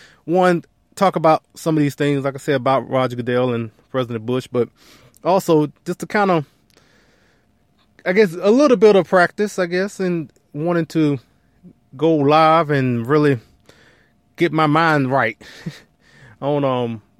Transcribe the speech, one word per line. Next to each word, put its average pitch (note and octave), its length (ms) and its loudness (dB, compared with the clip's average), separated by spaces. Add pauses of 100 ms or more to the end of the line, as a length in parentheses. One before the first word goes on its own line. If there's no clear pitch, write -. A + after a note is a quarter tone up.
(240)
one, F3+ 400 0 (320)
talk F#3 200 0
about D#3+ 280 2 (100)
some D#3+ 220 -4
of D3+ 60 2
these C#3+ 120 -2
things, C#3+ 300 -2
like C3+ 100 -4
I C3+ 40 -14
said, C#3+ 180 -2
about B2+ 340 -2
Roger B2+ 260 -2
Goodell B2 380 -2
and A2+ 160 -6 (200)
President A#2 360 -6
Bush," B2 240 -4
but A#2+ 180 -2 (560)
also D#3+ 480 0 (120)
just F3 160 -10
to E3 60 -12
kinda, F#3+ 380 0 (1600)
I F#3 80 -2
guess, F#3 220 2
a F3+ 160 0
little C4 260 4
bit G3+ 200 6
of F3 120 2
practice, F#3+ 520 0
I F#3 60 -2
guess, F#3 340 -6
and F3 320 -4 (200)
wanting E3 340 -4
to D3+ 320 0 (800)
go D#3+ 200 2
live D#3 540 4
and B2+ 360 -2
really C#3+ 320 0 (960)
get E3+ 160 -2
my D#3 140 2
mind D3+ 460 2
right A#2 280 -2 (520)
<laughs> - 500 -20
on, C#3+ 220 -2
um, B2 380 -4 (180)